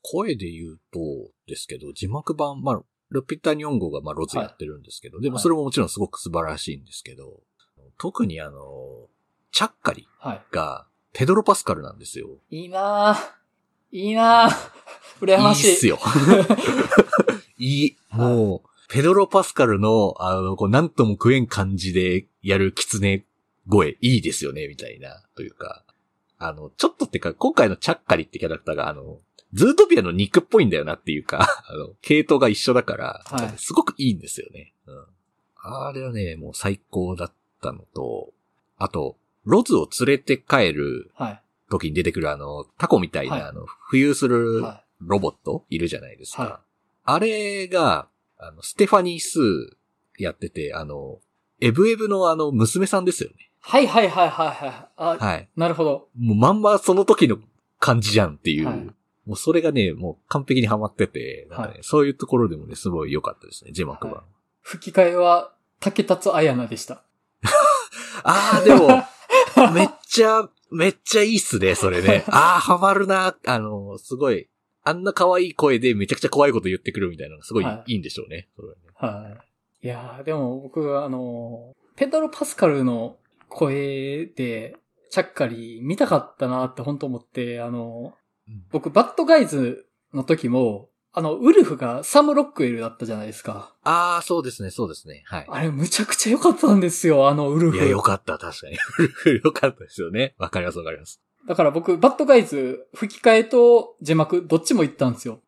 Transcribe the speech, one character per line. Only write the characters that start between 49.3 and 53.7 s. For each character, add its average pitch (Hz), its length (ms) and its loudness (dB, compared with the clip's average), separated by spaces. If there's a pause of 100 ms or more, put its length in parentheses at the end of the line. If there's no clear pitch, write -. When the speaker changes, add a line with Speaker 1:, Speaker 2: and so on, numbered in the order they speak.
Speaker 1:
ー 90 360 0 (420)
や 87 140 -6
っ - 40 -16
て - 140 -12
て、 73 240 -8
あ 78 120 -10
の、 69 340 -14 (400)
エ 123 120 2
ブ 180 180 4
エ 226 60 2
ブ 214 120 -4
の 190 220 2
あ 160 60 2
の、 151 160 -2
娘 127 340 2
さ 190 160 0
ん 180 40 -8
で 180 60 2
す - 120 -8
よ - 80 -8
ね。 - 180 -20 (120)
Speaker 2:
は - 180 4